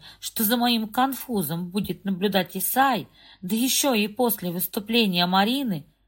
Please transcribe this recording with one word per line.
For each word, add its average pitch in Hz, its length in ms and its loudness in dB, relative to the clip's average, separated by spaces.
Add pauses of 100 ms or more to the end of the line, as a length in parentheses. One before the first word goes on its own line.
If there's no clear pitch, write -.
(200)
что - 240 -6
за 220 140 2
моим 233 300 2
конфузом 208 840 -2
будет 180 340 -4
наблюдать 190 540 0
Исай, 247 500 0 (340)
да 185 140 -4
ещё 254 380 2
и 214 140 2
после 214 440 -2
выступления 196 720 0
Марины... 202 600 0 (220)